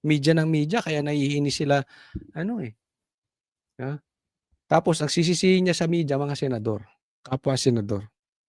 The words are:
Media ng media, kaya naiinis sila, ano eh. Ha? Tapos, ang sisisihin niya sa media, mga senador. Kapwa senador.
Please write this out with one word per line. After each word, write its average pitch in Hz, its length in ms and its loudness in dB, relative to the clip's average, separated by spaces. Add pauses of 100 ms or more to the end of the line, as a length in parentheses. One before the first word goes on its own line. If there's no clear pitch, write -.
Media 151 320 4
ng 156 80 2
media, 160 400 0
kaya 156 160 -2
naiinis 143 560 -2
sila, 143 240 2 (560)
ano 202 240 -6
eh. 113 160 -10 (1040)
Ha? 143 160 -8 (720)
Tapos, 165 320 2
ang 147 80 -2
sisisihin 180 560 2
niya 175 80 2
sa 165 160 -2
media, 165 240 0
mga 143 240 -2
senador. 110 480 -4 (400)
Kapwa 131 320 -2
senador. 107 480 0 (440)